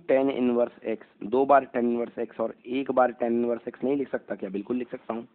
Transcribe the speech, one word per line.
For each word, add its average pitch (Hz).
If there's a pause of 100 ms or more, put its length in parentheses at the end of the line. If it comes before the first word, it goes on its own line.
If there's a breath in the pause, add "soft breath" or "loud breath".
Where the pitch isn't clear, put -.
tan 135
inverse 120
X, 113 (180)
दो 123
बार 139
tan 120
inverse 117
X 117
और 113 (140)
एक 135
बार 127
टैन 117
inverse 120
X -
नहीं 135
लिख 135
सकता -
क्या? 98
बिल्कुल 101
लिख 123
सकता 123
हूँ। 117